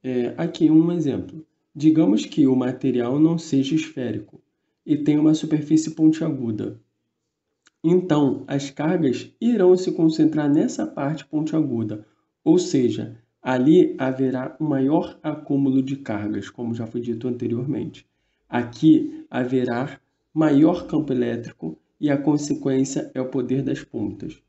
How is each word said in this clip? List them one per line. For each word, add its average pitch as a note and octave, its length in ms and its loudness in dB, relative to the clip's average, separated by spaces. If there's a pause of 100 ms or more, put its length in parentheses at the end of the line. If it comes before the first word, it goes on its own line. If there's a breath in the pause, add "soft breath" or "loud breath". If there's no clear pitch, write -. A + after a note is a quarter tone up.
É, B2 380 -4
aqui E3 320 0
um E3 220 6
exemplo. D#3 520 -4 (300)
Digamos D#3 500 4
que C#3+ 220 2
o C3 80 6
material B2+ 640 0
não E3 180 4
seja C3+ 380 -2
esférico A#2+ 640 -6 (460)
e D3+ 100 2
tenha D3 240 2
uma D#3 140 6
superfície D#3 560 0
pontiaguda. B2+ 920 0 (1000)
Então, D3+ 640 2
as C#3 240 -4
cargas D#3 580 -2 (120)
irão F#3+ 360 4
se F3+ 140 -2
concentrar D#3 580 2
nessa E3+ 380 0
parte D3 400 -6
pontiaguda, C3 800 -4 (380 soft breath)
ou E3+ 160 4
seja, A#2 600 -2 (220)
ali C3+ 560 4
haverá C3 600 -4
um D#3 80 -4
maior C#3 520 0
acúmulo C#3 640 -2
de C3+ 140 -6
cargas, G#2 520 -8
como A#2 280 -8
já A#2 100 -8
foi A#2+ 140 -10
dito A#2 260 -8
anteriormente. A#2+ 800 -6 (420)
Aqui - 800 2
haverá B2+ 720 -4 (320)
maior D#3 540 4
campo C#3 260 -2
elétrico A#2 640 -6 (240)
e D3 80 0
a C#3+ 80 2
consequência C#3+ 960 -2
é C3 80 -6
o B2+ 80 -4
poder C3 340 -2
das - 200 -4
pontas. - 680 -10